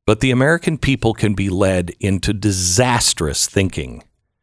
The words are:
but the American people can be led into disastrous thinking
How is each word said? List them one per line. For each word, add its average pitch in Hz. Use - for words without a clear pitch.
but 107
the 127
American 151
people 117
can 107
be 98
led 92
into 98
disastrous 95
thinking 73